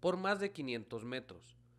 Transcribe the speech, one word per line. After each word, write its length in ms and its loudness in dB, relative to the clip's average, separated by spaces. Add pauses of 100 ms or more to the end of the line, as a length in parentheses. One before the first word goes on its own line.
por 160 4
más 240 2
de 100 0
quinientos 540 -2
metros. 540 -8 (200)